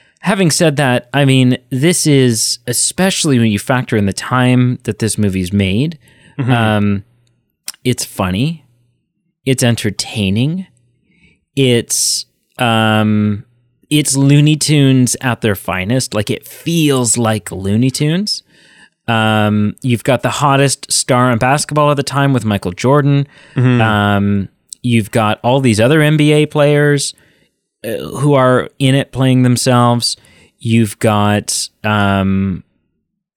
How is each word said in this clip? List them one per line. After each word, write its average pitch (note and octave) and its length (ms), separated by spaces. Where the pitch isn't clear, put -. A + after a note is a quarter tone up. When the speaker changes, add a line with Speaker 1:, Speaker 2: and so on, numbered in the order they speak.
Speaker 1:
Having F3+ 320
said D#3 240
that, B2+ 360
I C#3+ 120
mean, C3 340
this D#3 360
is, C3 640
especially D#3 720
when A2+ 100
you G2+ 80
factor B2 380
in G2+ 100
the G2 60
time B2 720
that A2 160
this G#2+ 180
movie's F#2+ 340
made, G2+ 460
Speaker 2:
Mm-hmm. B2+ 120
Speaker 1:
um, G#2 540
it's B2 200
funny. G#2+ 600
It's C3 180
entertaining. A#2 1040
It's, - 720
um, G#2+ 840
it's D3 260
Looney D3 400
Tunes C3+ 640
at A#2+ 220
their G#2+ 120
finest. F#2+ 600
Like, G#2 160
it - 140
feels C#3 720
like A2 360
Looney G#2 400
Tunes. E3+ 500
Um, G#2+ 760
you've A#2+ 200
got B2+ 200
the B2 80
hottest C#3 600
star B2+ 400
in A#2 80
basketball D3 540
at C#3+ 40
the C#3+ 60
time C#3 300
with A#2+ 120
Michael G2 280
Jordan. C#3 560
Speaker 2:
Mm-hmm. B2 260
Speaker 1:
Um, G2+ 680
you've A#2 300
got A2 320
all B2+ 160
these A#2+ 180
other C3+ 240
N D3+ 140
B D3 160
A D3+ 140
players, D3 680
uh, A2 140
who B2+ 360
are B2+ 340
in C3+ 160
it - 160
playing C3 320
themselves. A#2+ 720
You've A2+ 400
got, G#2 720
um, G2 800